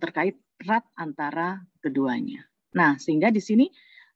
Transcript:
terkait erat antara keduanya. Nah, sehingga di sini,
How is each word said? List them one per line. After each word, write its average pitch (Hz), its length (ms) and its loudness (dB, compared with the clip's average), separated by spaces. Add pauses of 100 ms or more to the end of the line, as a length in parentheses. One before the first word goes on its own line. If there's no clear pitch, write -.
terkait 170 300 -2 (260)
erat 220 240 0 (160)
antara 165 640 -6 (160)
keduanya. 131 640 -4 (320)
Nah, 147 240 4
sehingga 170 320 2
di 214 80 2
sini, 233 320 4 (440)